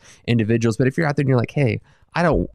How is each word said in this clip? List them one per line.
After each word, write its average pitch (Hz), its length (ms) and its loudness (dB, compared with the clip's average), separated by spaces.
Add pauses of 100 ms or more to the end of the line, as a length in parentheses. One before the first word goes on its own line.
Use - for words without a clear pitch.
(280)
individuals. 117 480 2
But 127 120 2
if 139 100 -2
you're 165 100 0
out 143 80 -2
there 147 80 -2
and 131 60 0
you're 127 80 2
like, 113 140 -2
"Hey, 113 280 -2 (340)
I 165 100 0
don't, 120 320 0